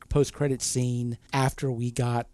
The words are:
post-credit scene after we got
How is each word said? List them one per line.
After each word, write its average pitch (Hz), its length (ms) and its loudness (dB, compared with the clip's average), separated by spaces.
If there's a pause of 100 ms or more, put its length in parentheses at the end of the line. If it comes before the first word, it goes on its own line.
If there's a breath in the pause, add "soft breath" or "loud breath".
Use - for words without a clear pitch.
(100)
post-credit 143 500 2
scene 120 560 -2 (160)
after 135 400 0
we 120 180 -2
got 120 440 0